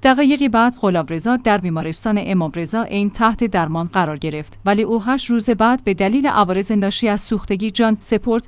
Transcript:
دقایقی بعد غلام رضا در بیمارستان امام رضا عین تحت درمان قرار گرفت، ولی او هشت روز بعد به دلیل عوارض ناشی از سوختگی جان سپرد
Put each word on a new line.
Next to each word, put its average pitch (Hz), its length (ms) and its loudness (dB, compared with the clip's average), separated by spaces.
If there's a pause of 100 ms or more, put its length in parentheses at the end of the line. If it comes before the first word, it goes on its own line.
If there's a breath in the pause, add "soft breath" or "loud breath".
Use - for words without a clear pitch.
دقایقی 269 460 4
بعد 233 320 2
غلام 175 280 2
رضا 170 280 -2
در 220 200 2
بیمارستان 170 640 -2
امام 180 340 -2
رضا 170 280 -4
عین 202 260 -2
تحت 226 340 0
درمان 170 440 -2
قرار 165 300 -2
گرفت، 151 480 -8
ولی 208 180 2
او 220 200 -2
هشت 262 260 -2
روز 233 200 2
بعد 233 340 2
به 196 100 0
دلیل 220 340 2
عوارض 196 440 2
ناشی 202 360 0
از 202 140 0
سوختگی 208 500 -4
جان 220 280 2
سپرد 226 480 -2